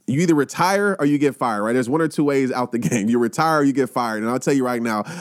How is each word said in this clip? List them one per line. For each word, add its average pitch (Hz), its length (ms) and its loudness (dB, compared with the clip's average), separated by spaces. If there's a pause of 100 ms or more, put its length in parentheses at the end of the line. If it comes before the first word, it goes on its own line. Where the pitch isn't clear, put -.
you 135 160 0
either 170 120 4
retire 190 640 0
or 147 80 2
you 147 120 2
get 135 180 0
fired, 110 260 -2
right? 113 120 0
There's 127 140 0
one 156 120 0
or 160 80 0
two 151 160 -2
ways 135 260 0
out 123 220 -4
the 117 60 -2
<laughs> 120 120 -2
game. 110 180 0
You 120 120 2
retire 156 400 2
or - 20 2
you 139 100 2
get 127 180 0
fired. 113 320 -4
And 113 60 -2
I'll 127 120 -2
tell 147 140 0
you 131 100 0
right 123 180 -2
now, 110 220 -2 (160)